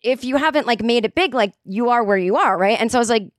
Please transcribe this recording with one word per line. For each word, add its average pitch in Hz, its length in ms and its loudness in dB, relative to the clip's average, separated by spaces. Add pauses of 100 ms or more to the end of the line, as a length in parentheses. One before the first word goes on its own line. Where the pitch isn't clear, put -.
if 247 200 -2
you 254 140 -4
haven't, 285 300 0
like, 220 160 0
made 233 220 0
it - 100 -4
big, 330 200 0
like, 208 200 0 (100)
you 226 240 -4
are 240 160 2
where 202 140 2
you 185 180 0
are, 226 220 0
right? 196 200 2
And 226 140 -2
so 247 60 2
I - 20 4
was 233 100 0
like 220 280 -2